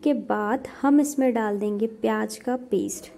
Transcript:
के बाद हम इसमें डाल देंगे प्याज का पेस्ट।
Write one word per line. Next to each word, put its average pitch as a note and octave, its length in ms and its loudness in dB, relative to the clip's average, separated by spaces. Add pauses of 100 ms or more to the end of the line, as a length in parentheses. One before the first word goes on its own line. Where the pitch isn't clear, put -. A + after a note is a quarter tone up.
के D4 100 4
बाद G#3+ 540 -2 (140)
हम C#4+ 200 6
इसमें C4+ 320 2
डाल G#3+ 260 0
देंगे G#3 280 -2
प्याज A3 500 -2
का B3 180 -4 (100)
पेस्ट। - 520 -4